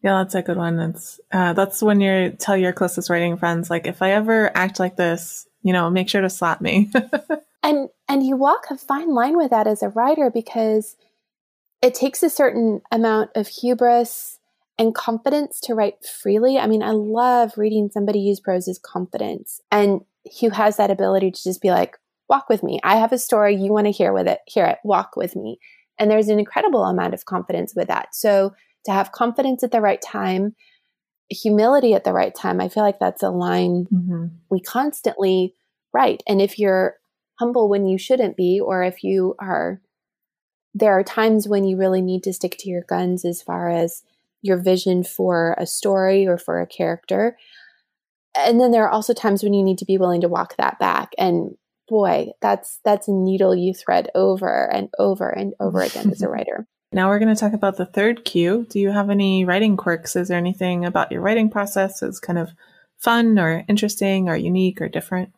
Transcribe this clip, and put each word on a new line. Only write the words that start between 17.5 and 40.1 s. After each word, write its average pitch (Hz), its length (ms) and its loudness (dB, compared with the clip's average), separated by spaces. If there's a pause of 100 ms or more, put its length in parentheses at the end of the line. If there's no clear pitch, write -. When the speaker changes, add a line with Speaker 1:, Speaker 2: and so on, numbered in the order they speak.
Speaker 2:
reading 214 340 0
somebody 202 260 0
use 196 220 0
prose 180 260 -2
as 185 120 -6
confidence - 840 -8 (100)
and 202 300 2 (400)
who 226 80 2
has 208 300 2
that 202 120 2
ability 190 420 0
to - 100 -14
just 185 180 -6
be 190 100 2
like, 180 280 0 (320)
"Walk 269 180 2
with 220 140 0
me. 139 200 -4
I 196 140 4
have 226 160 2
a 247 60 -2
story. 208 380 2
You 196 180 0
wanna 208 160 2
hear 196 240 0
with 185 120 0
it, - 200 2
hear 190 180 0
it, - 180 2
walk 190 320 0
with - 220 -6
me." - 220 -10 (400)
And 208 120 2
there's 214 180 4
an 214 100 4
incredible 220 460 0
amount 180 280 0
of - 140 -10
confidence 180 500 -6
with 180 120 -2
that. - 260 -4
So 196 400 2 (320)
to 208 60 -4
have 196 200 0
confidence 247 500 -2
at 240 80 -2
the 226 120 2
right 202 180 2
time, 196 540 -4 (720)
humility 226 640 4
at - 120 2
the 185 100 0
right 190 200 0
time, 180 240 -4
I 185 100 -2
feel 214 140 -2
like 202 160 2
that's 185 240 -2
a 196 60 0
line 180 640 0
Speaker 1:
Mm-hmm. 175 340 0 (240)
Speaker 2:
we 190 100 0
constantly 190 960 -2 (380)
write. 247 340 2
And 196 140 2
if 196 180 0
you're 190 380 2 (420)
humble 240 320 2
when 202 160 2
you 190 100 2
shouldn't 240 400 0
be, 185 240 2
or 185 220 -2
if 185 200 -4
you 190 360 0
are, 180 420 -4 (920)